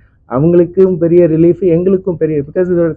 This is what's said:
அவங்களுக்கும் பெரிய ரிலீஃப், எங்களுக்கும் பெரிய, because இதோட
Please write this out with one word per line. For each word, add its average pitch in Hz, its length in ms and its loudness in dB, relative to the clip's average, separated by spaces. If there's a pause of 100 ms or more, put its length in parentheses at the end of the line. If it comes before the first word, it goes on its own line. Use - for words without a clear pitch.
(300)
அவங்களுக்கும் 175 680 0
பெரிய 170 300 2
ரிலீஃப், 165 320 0
எங்களுக்கும் 185 580 -2
பெரிய, 156 240 -2
because 175 260 -6
இதோட 170 300 -2